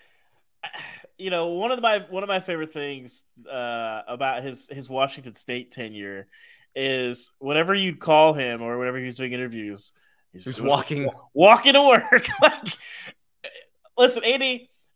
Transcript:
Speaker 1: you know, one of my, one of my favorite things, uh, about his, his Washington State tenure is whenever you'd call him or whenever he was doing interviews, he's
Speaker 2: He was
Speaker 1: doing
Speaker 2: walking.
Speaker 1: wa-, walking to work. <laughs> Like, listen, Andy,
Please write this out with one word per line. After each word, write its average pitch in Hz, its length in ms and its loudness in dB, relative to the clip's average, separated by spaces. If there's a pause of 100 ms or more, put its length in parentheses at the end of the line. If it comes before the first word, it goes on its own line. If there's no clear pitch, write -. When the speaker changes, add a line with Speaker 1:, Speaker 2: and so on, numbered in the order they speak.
(1200)
Speaker 1:
you 190 120 -8
know, 170 180 -2
one 185 220 -4
of 254 100 -4
my, 220 180 2 (120)
one 185 120 -6
of 208 60 -10
my 190 120 -2
favorite 160 320 -8
things, 139 520 -12 (260)
uh, 117 580 -6
about 123 340 -4
his, 131 280 -14
his 135 180 -16
Washington 135 460 -4
State - 360 -12
tenure 101 560 -12 (480)
is 131 640 -4
whenever 156 360 0
you'd 190 260 -2
call 156 320 6
him 123 300 -4
or 120 160 -6
whenever 127 200 -4
he 127 60 -8
was 123 120 -10
doing 127 160 -8
interviews, 113 600 -10 (400)
he's 90 120 -20
Speaker 2:
He 127 60 -10
was 131 60 -10
Speaker 1:
doing 123 120 -4
Speaker 2:
walking. 143 380 0
Speaker 1:
wa-, 123 60 -6 (220)
walking 220 400 8
to 285 120 8
work. 247 460 6
<laughs> - 100 2
Like, 269 260 2 (1300)
listen, 247 280 4
Andy, 254 460 -2 (260)